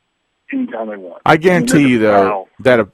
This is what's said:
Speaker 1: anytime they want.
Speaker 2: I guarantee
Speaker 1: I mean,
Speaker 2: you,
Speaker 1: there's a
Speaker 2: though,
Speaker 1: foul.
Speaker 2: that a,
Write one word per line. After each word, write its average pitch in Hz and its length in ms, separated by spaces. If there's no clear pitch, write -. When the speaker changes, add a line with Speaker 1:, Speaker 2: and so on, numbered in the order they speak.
Speaker 1:
anytime 113 340
they 104 80
want. 90 300
Speaker 2:
I 151 100
guarantee 175 380
Speaker 1:
I 151 60
mean, 139 100
Speaker 2:
you, 120 100
Speaker 1:
there's 107 140
a 98 100
Speaker 2:
though, 98 60
Speaker 1:
foul. 95 200
Speaker 2:
that 123 180
a, 104 140